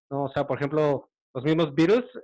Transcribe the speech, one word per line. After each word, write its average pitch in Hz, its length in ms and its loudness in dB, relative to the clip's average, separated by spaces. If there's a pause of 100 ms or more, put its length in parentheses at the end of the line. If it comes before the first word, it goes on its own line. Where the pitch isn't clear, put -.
(100)
¿no? 139 140 -4
O 135 60 -4
sea, 143 160 -2
por 156 120 -4
ejemplo, 143 520 0 (240)
los 127 100 -8
mismos 156 300 0
Beatles, 196 300 4 (200)